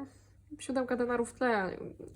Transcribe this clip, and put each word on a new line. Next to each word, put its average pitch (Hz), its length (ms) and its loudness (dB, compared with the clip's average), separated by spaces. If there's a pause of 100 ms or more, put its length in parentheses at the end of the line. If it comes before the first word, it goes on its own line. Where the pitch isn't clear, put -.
(600)
siódemka 254 380 0
denarów 240 340 2
w - 20 -20
tle. 214 440 2 (380)